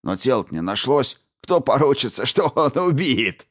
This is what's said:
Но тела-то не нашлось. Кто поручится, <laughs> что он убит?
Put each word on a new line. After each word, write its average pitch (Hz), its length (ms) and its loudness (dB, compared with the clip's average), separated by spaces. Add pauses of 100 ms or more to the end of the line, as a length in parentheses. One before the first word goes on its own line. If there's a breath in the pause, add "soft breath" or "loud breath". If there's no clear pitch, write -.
Но 92 120 -4
тела-то 117 380 -2
не 82 80 -4
нашлось. 123 580 -2 (220)
Кто 175 180 0
поручится, 139 640 0
<laughs> - 0 -
что 180 300 0
он 151 220 0
убит? 139 720 0